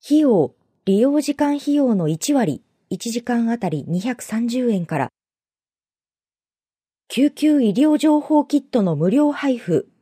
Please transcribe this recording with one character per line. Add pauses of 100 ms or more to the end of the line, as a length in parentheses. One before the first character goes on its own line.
費
用、 (320)
利
用
時
間
費
用
の
一
割、 (280)
一
時
間
あ
た
り
二
百
三
十
円
か
ら。 (2000)
救
急
医
療
情
報
キ
ッ
ト
の
無
料
配
布。 (140)